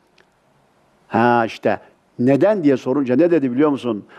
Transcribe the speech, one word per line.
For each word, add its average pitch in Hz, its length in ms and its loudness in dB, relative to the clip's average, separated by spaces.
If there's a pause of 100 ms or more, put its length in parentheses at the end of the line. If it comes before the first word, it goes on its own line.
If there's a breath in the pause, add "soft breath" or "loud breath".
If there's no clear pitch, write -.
(1080)
Ha 120 380 2
işte, 104 340 -4 (380 soft breath)
"Neden?" 143 460 0
diye 139 120 2
sorunca 127 400 -2
ne 170 140 2
dedi 139 220 0
biliyor 147 180 2
musun? 120 340 -4 (140 loud breath)